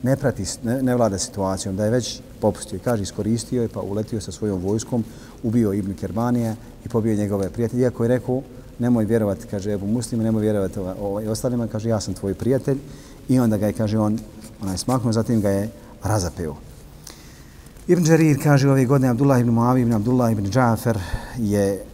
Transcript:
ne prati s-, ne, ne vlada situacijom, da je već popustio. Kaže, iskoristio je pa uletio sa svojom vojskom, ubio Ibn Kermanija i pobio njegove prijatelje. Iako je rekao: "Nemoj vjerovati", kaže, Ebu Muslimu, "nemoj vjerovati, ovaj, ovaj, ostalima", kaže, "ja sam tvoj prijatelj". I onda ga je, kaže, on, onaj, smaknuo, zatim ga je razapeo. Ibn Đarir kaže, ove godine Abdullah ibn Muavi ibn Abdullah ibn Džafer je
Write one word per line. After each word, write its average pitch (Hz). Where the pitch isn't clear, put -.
ne 131
prati 120
s-, -
ne, 123
ne 127
vlada 110
situacijom, 95
da 104
je 107
već 120
popustio. -
Kaže, 117
iskoristio 113
je 113
pa 104
uletio 101
sa 95
svojom 98
vojskom, 110
ubio 110
Ibn 98
Kermanija 113
i 107
pobio 110
njegove 101
prijatelje. 117
Iako 120
je 117
rekao: 127
"Nemoj 120
vjerovati", 107
kaže, 101
Ebu 98
Muslimu, 117
"nemoj 110
vjerovati, 104
ovaj, 92
ovaj, 101
ostalima", 117
kaže, 110
"ja 110
sam 95
tvoj 98
prijatelj". 131
I 127
onda 110
ga 101
je, 101
kaže, 110
on, 107
onaj, 95
smaknuo, 123
zatim 110
ga 101
je 98
razapeo. 90
Ibn 180
Đarir 151
kaže, 143
ove 135
godine 131
Abdullah 127
ibn 120
Muavi 120
ibn 117
Abdullah 117
ibn 104
Džafer 113
je 101